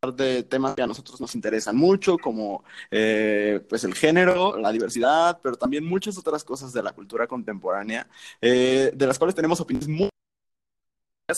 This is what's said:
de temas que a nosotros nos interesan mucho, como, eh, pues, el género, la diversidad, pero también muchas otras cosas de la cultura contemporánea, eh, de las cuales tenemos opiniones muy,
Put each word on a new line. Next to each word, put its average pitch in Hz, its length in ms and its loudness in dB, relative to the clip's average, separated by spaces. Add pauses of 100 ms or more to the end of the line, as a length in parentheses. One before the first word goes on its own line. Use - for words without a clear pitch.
(160)
de 131 280 2
temas 135 300 0
que 143 80 -2
a 120 40 0
nosotros 120 340 -10
nos 123 140 -10
interesan 110 420 -2
mucho, 185 400 4
como, 107 480 -6 (260)
eh, 107 760 2
pues, 117 160 -4
el 92 100 -2
género, 180 640 4
la 110 140 0
diversidad, 139 680 2
pero 120 140 -4
también 143 280 -4
muchas 190 320 -4
otras 151 260 -4
cosas 131 300 -10
de 120 100 -4
la 101 100 -4
cultura 110 340 -6
contemporánea, 104 800 -6 (320)
eh, 127 540 4
de 135 120 0
las 131 120 0
cuales 170 160 0
tenemos 165 260 0
opiniones - 280 -4
muy, 160 200 0 (1300)